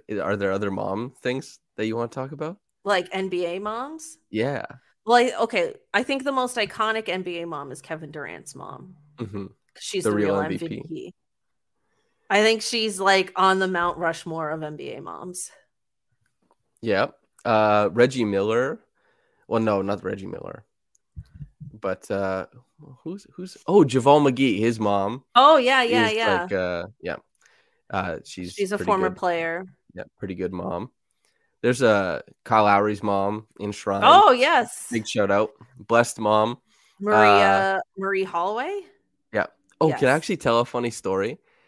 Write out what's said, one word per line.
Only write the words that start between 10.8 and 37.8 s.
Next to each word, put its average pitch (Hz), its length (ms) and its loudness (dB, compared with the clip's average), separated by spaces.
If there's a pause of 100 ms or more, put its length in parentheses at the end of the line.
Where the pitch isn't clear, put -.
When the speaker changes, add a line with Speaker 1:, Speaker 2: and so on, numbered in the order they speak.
Speaker 2:
V - 0 -
P. - 260 -14 (1160)
I 202 100 4
think 220 220 4
she's, 220 360 -4
like, 190 380 2
on 190 220 4
the 190 100 0
Mount 175 300 -2
Rushmore 165 520 -4
of 156 120 -8
N 151 140 -10
B 139 160 -12
A 107 100 -14
moms. 180 480 -12 (1300)
Speaker 1:
Yeah. 110 280 0 (360)
Uh, 107 480 4
Reggie 123 320 2
Miller. 110 560 -2 (680)
Well, 113 120 0
no, 104 220 0
not 101 200 -4
Reggie 95 240 -8
Miller. - 380 -14 (1120)
But, 95 320 -6
uh, 95 360 -4 (560)
who's, 185 320 -14
who's, 180 220 -16 (100)
oh, 180 180 8
JaVale 135 480 6
McGee, 120 260 0
his 113 220 0
mom 104 440 0 (100)
Speaker 2:
Oh, 285 240 8
yeah, 254 240 2
yeah, 233 240 2
Speaker 1:
is, 220 100 -2
Speaker 2:
yeah. 208 260 0
Speaker 1:
like, 180 100 -8
uh, 90 340 -2 (140)
yeah. 85 160 -8 (760)
Uh, 92 340 -6
she's 90 300 -12
Speaker 2:
She's 196 180 -4
a 208 40 -4
Speaker 1:
pretty 196 100 -6
Speaker 2:
former 190 240 0
Speaker 1:
good. 185 60 -10
Speaker 2:
player. 170 500 -4 (280)
Speaker 1:
Yeah, - 100 -12 (140)
pretty 95 160 -8
good 90 180 -6
mom. 90 380 -8 (720)
There's 123 220 0
a 98 400 2 (220)
Kyle 110 200 4
Lowry's 104 380 4
mom 104 440 -2 (140)
in 104 120 -6
Shrine. 98 320 -4
Speaker 2:
Oh, 339 280 8
yes. 254 580 0
Speaker 1:
Big 113 160 -4
shout 101 240 0
out. 101 200 2 (280)
Blessed 117 400 2
mom. 110 400 2 (400)
Speaker 2:
Maria, 196 800 4
Speaker 1:
Uh, 185 40 -4 (180)